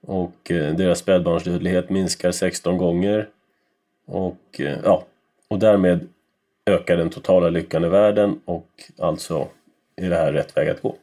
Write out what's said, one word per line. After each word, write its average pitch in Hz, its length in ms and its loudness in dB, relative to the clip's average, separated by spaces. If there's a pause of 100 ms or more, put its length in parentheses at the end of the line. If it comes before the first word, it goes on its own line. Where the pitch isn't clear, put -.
Och, 92 480 -6
eh, 80 240 -2
deras 90 240 2
spädbarnsdödlighet 87 880 0
minskar 92 420 -2
sexton 90 460 -2
gånger. 92 500 0 (800)
Och, 90 520 -8
eh, 71 240 -4
ja, - 200 2 (460)
och 98 100 -2
därmed 95 480 4 (580)
ökar 90 320 2
den 85 120 0
totala 90 400 2
lyckan 85 360 -2
i 85 40 0
världen 104 560 2
och 85 220 -8 (320)
alltså 80 480 -4 (480)
är 92 140 -6
det 85 60 0
här 78 180 0
rätt - 240 -4
väg 76 120 0
att - 120 -6
gå. - 220 -6